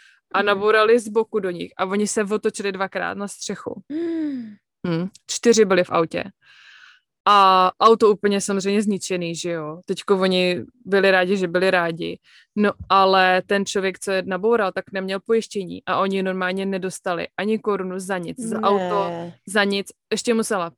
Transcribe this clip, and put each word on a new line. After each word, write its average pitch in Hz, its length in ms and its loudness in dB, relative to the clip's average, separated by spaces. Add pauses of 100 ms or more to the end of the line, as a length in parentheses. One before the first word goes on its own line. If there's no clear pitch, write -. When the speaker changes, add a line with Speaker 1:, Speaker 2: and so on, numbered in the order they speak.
(340)
Speaker 1:
a 185 60 2
Speaker 2:
Mhm. 208 80 2
Speaker 1:
nabourali 214 520 4
z 214 80 -6
boku 220 320 -2
do 185 100 -4
nich 170 280 -10
a 190 80 0
oni 202 220 0
se 220 160 -2
otočili 202 480 -4
dvakrát 185 460 -6
na 202 100 -8
střechu. - 540 -12 (100)
Speaker 2:
Hmm. 294 640 -6 (320)
Speaker 1:
Hm, 170 200 -2 (200)
čtyři 226 380 2
byli 185 180 2
v - 80 -6
autě. 165 320 -2 (1040)
A 190 520 6
auto 226 320 6
úplně 202 300 0
samozřejmě 202 400 0
zničený, 180 540 -4
že 170 160 -6
jo. 160 340 -8
Teďko 196 340 0
oni 180 420 2 (240)
byli 196 260 4
rádi, 185 260 2
že 185 100 -2
byli 185 240 2
rádi. 170 480 -2 (360)
No 208 160 2 (180)
ale 185 560 4
ten 196 200 0
člověk, 190 340 -4
co 202 120 -6
je 185 140 -2
naboural, 190 460 0
tak - 200 -10
neměl 190 340 -6
pojištění 208 600 -4
a 185 140 -2
oni 190 240 0
normálně 190 420 -4
nedostali 185 640 -6 (100)
ani 208 220 -2
korunu 190 400 -4
za 185 180 -6
nic, 170 220 -10
za 226 200 -6
Speaker 2:
Ne. 214 80 0
Speaker 1:
auto, 175 640 -2 (160)
za 202 160 2
nic. 196 240 -2 (240)
Ještě 226 220 -2
musela 202 440 -2